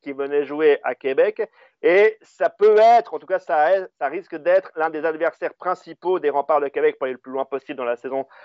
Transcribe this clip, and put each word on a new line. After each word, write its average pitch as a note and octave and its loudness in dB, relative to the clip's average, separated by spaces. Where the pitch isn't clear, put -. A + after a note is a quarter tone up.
qui C#3 -14
venait C#3+ -4
jouer D3 2
à B2+ -4
Québec. F3 -2
Et G3+ 4
ça - -4
peut G#3 4
être, A3+ 4
en D3+ -10
tout D3 -16
cas, F#3 -2
ça, E3 0
ça D3 -4
risque E3+ -10
d'être F3 0
l'un D#3+ -2
des D#3 -6
adversaires D#3+ -4
principaux F3+ -6
des D3 -2
Remparts C#3+ 0
de C#3+ -4
Québec D3 0
pour C#3+ -6
aller C3 -6
le B2 -12
plus C3 -18
loin C3 -4
possible C#3 -10
dans B2+ -8
la A#2+ -2
saison C3+ -8